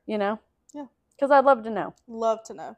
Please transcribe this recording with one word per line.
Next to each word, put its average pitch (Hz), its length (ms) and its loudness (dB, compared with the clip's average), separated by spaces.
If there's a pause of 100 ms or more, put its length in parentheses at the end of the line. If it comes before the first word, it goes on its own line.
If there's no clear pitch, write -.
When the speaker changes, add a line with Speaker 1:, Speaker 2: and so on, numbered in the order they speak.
Speaker 1:
You 214 100 -6
know? 208 220 -4 (340)
Speaker 2:
Yeah. 294 140 -14 (320)
Speaker 1:
'Cause 277 100 -2
I'd 277 160 6
love 262 200 4
to 220 40 -8
know. 185 240 -6 (140)
Speaker 2:
Love 226 380 -4
to 208 100 -18
know. 180 220 -16